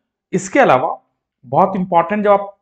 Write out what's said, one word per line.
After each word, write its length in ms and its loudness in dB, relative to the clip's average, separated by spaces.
इसके 260 -2
अलावा 420 2
बहुत 300 0
इंपॉर्टेंट, 480 -2
जब 60 0
आप 320 0